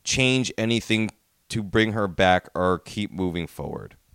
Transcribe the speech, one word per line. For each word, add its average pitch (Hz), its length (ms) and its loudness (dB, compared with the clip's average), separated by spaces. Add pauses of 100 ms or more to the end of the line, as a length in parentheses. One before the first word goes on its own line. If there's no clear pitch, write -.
change 131 540 0
anything 110 520 0 (380)
to 113 140 -4
bring 110 300 2
her 104 160 -2
back 92 460 4
or 90 260 2
keep - 300 -6
moving 87 360 -4
forward?" - 500 -10 (180)